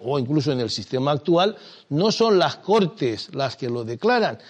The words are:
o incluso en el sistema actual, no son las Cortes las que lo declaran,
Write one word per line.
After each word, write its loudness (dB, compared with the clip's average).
o -2
incluso 0
en 0
el -4
sistema -2
actual, 2
no 0
son 4
las 2
Cortes -2
las -4
que -8
lo -4
declaran, 0